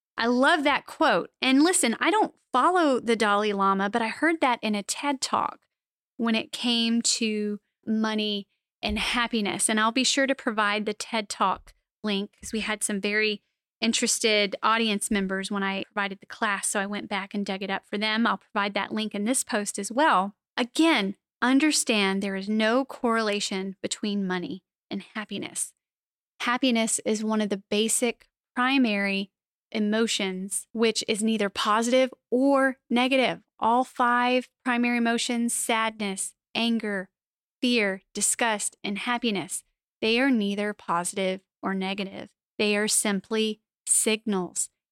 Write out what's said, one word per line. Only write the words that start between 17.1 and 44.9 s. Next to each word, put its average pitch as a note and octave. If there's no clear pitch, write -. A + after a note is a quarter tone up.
and G3+
dug G3
it G3
up F#3+
for G#3
them. G#3+
I'll G3+
provide G3+
that G3
link G#3+
in G3+
this B3
post G#3
as G3+
well. A3
Again, B3
understand A#3
there G3
is F#3+
no A3
correlation G#3
between G3+
money F3+
and G3
happiness. -
Happiness A#3+
is G#3+
one G#3+
of G#3
the G#3
basic A3
primary G#3
emotions, G#3
which A3+
is G#3+
neither A3
positive A#3+
or C4+
negative. B3
All A#3+
five B3
primary A#3+
emotions, A#3
sadness, A3
anger, G#3+
fear, G#3
disgust, G#3+
and G3+
happiness, A3+
they A3+
are C#4
neither G#3
positive F#3
or F#3+
negative. G3
They G#3
are G#3+
simply G#3+
signals. G#3+